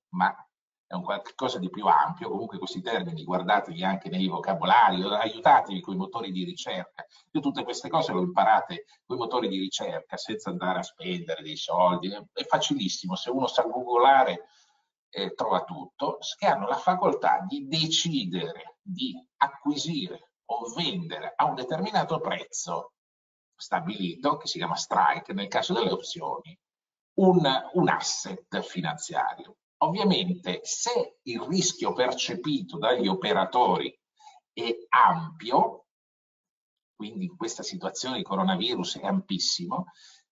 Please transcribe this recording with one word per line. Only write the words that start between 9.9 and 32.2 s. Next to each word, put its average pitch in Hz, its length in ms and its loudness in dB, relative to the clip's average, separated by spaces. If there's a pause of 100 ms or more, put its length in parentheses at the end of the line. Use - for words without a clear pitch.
senza - 320 -8
andare 90 300 -2
a 87 40 -4
spendere 82 580 -8
dei 78 140 -10
soldi, 90 580 2 (200)
è - 100 -6
facilissimo, - 720 -2
se - 160 -6
uno 131 160 0
sa 117 160 2
googolare, 123 800 4 (720)
eh, 95 180 -4
trova 95 300 0
tutto, - 540 -8 (200)
che - 80 0
hanno 196 220 2
la 170 80 0
facoltà - 720 2
di 277 200 -6
decidere 135 1120 -2
di 101 340 -6 (220)
acquisire 143 960 -4 (140)
o 120 260 -6
vendere 82 600 -4
a 143 100 4
un 151 100 0
determinato 160 640 -2
prezzo - 720 -6 (640)
stabilito, 90 800 -2
che - 120 -10
si - 100 -6
chiama 85 180 -4
strike - 580 0
nel 190 140 -4
caso 120 260 -2
delle 208 180 2
opzioni, 160 640 -8 (640)
un, 165 540 6
un 165 160 4
asset - 720 -4
finanziario. - 960 -6 (220)
Ovviamente, 143 840 2
se - 600 -2
il 117 180 -6
rischio - 520 0
percepito - 840 -2